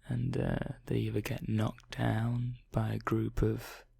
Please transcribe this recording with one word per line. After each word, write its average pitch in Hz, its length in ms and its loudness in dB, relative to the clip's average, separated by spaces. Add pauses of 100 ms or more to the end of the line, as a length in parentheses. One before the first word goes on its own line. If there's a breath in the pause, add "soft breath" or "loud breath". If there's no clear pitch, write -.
and, - 280 0
uh, - 380 0 (120)
they 120 100 0
either 110 240 0
get - 280 -4
knocked 110 480 -2
down 120 600 0 (160)
by 110 200 0
a 110 60 -2
group 110 440 2
of 110 420 0 (160)